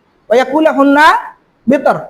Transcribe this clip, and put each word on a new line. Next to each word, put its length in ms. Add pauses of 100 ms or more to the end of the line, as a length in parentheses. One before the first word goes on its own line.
(320)
ওয়াকুলা 420
হুন্না 580 (360)
বিতর, 320 (120)